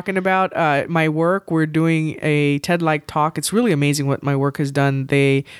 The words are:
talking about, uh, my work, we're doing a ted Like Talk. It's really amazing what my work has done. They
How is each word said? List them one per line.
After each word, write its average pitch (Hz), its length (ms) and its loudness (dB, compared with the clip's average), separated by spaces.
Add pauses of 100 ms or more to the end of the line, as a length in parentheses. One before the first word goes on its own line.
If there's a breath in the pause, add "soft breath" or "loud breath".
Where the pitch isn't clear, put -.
talking 190 160 -4
about, 190 360 0
uh, 147 320 0
my 160 220 0
work, 170 420 0
we're 160 140 2
doing 160 560 0
a 147 380 0
ted 175 240 -2
Like 156 240 0
Talk. 156 320 -2
It's 147 120 -6
really 220 220 2
amazing 143 340 0
what 139 160 -2
my 139 140 0
work 139 220 0
has 139 120 -2
done. 139 360 0
They 139 400 2 (140 loud breath)